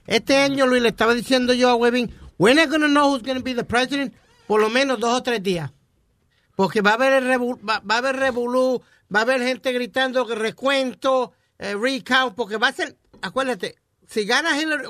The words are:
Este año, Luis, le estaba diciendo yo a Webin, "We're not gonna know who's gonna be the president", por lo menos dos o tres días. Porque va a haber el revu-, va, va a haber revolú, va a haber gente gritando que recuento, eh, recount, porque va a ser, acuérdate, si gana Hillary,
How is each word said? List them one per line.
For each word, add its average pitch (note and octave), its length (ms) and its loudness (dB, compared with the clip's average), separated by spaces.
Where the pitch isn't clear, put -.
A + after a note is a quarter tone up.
Este C4+ 320 2
año, C#4 300 2
Luis, B3+ 160 4
le A#3 60 4
estaba A3+ 260 2
diciendo B3 380 0
yo B3 160 4
a B3 60 4
Webin, A#3+ 360 0
"We're G#3+ 220 4
not D#4 100 2
gonna D4+ 180 0
know C#4+ 240 4
who's B3+ 120 -4
gonna C4 180 -4
be B3+ 140 -6
the A#3 80 -4
president", C4 500 -2
por G#3+ 160 2
lo G#3+ 80 2
menos B3+ 300 0
dos A#3+ 180 0
o B3 60 -4
tres A#3 180 -2
días. F3 300 -4
Porque G3 260 0
va G#3 100 4
a A3+ 40 4
haber C4+ 180 2
el C4 120 2
revu-, B3+ 420 -2
va, G#3+ 120 -2
va G#3 160 -2
a - 40 0
haber C4 180 -2
revolú, B3+ 640 0
va G3+ 60 2
a G#3+ 40 2
haber B3+ 180 0
gente B3+ 320 -4
gritando B3 540 -2
que G#3 80 -6
recuento, B3+ 1000 -2
eh, G3+ 200 -6
recount, B3+ 560 0
porque G#3+ 220 -6
va A3+ 100 0
a C4+ 60 0
ser, D4+ 220 -8
acuérdate, A3 540 -6
si G#3+ 180 -4
gana C#4+ 340 0
Hillary, D4+ 300 -4